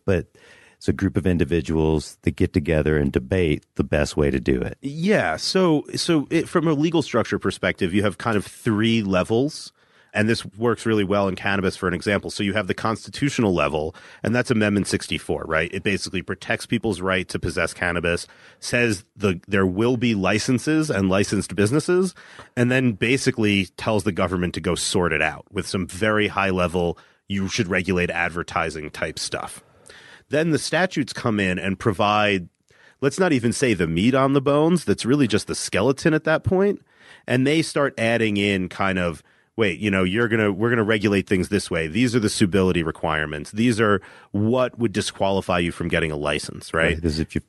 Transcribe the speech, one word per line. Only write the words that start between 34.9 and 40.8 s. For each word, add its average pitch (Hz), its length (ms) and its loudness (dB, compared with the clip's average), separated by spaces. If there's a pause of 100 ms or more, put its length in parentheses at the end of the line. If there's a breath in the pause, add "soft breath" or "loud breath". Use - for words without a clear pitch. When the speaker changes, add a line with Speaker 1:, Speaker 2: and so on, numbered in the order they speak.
Speaker 2:
really 131 240 4
just 101 180 0
the 80 80 -6
skeleton 135 600 0
at 156 100 -2
that 156 180 0
point. 190 380 0 (460 loud breath)
And 131 200 2
they 160 140 4
start 147 380 -2
adding 113 400 2
in 98 320 0
kind 95 280 -2
of, 85 240 -2 (360 soft breath)
"Wait, 98 200 2
you 104 120 0
know, 95 140 2
you're 107 240 0
gonna, 107 240 2
we're 107 160 0
gonna 117 160 2